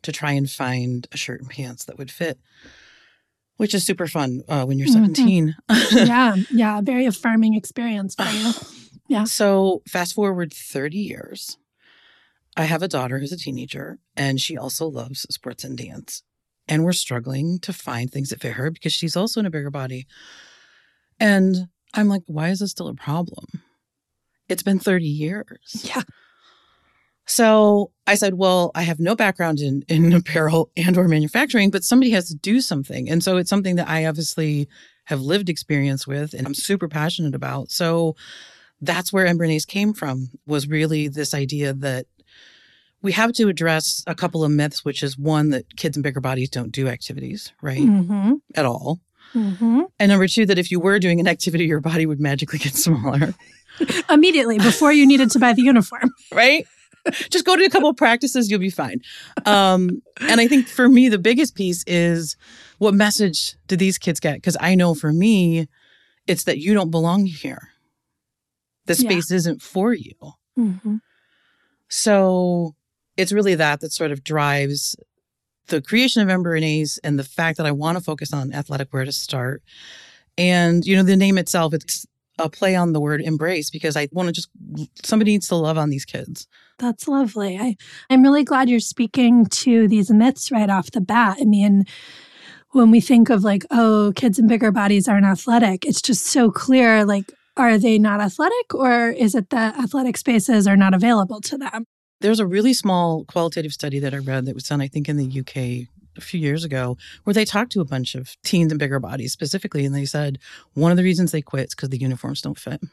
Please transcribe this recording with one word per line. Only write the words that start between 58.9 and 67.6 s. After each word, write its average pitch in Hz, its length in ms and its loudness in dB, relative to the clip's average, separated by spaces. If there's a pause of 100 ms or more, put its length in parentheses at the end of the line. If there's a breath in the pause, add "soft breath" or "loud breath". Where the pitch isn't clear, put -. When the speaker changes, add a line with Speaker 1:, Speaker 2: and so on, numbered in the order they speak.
Speaker 1:
Um, 185 560 2 (200)
and 233 180 4
I 233 80 4
think 262 180 4
for 247 220 2
me, 254 200 8
the 214 100 2
biggest 240 360 2
piece 180 320 -4
is, 170 500 0 (420 soft breath)
what 202 160 2
message 208 600 2 (140)
do 190 80 0
these 190 200 0
kids - 220 -4
get? 147 240 -4
'Cause - 180 -2
I 175 140 2
know 175 200 4
for 151 180 -2
me, 170 560 2 (580)
it's 175 180 -2
that 170 140 -2
you 175 160 0
don't 185 160 0
belong 170 360 0
here. 143 420 -10 (1160)